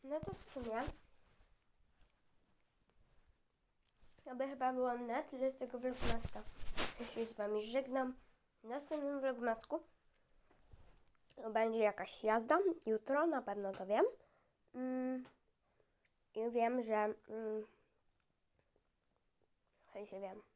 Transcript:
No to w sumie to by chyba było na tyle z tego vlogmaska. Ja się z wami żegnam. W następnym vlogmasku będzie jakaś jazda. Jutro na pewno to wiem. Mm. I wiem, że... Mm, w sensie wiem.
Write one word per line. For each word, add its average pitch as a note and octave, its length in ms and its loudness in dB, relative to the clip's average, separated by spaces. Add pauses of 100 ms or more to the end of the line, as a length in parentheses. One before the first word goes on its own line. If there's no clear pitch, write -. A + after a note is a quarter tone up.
No C#4+ 160 -4
to F#4+ 140 -4
w - 180 -12
sumie A#3 300 -2 (3500)
to B3+ 80 -8
by C4 120 0
chyba B3+ 260 0
było B3+ 240 2
na A#3+ 260 -2
tyle C4 280 -2
z C4 40 -10
tego B3 240 -8
vlogmaska. B3 640 0 (560)
Ja A#3 60 -6
się A#3 200 -2
z - 80 -12
wami G#3+ 280 -2
żegnam. B3+ 540 -2 (480)
W A3 40 -16
następnym C#4+ 520 -4
vlogmasku A#3+ 600 -2 (1700)
będzie A3+ 260 4
jakaś G#3 440 2
jazda. A#3 360 6 (260)
Jutro C4+ 420 2
na C#4 140 2
pewno G3+ 320 -4
to G3 120 -6
wiem. A3+ 200 6 (680)
Mm. B3+ 520 -4 (1080)
I A3+ 160 -2
wiem, A#3+ 300 4
że... A3 140 2
Mm, G#3+ 680 0 (2250)
w - 80 -20
sensie G3+ 260 -10
wiem. G3 220 -8 (140)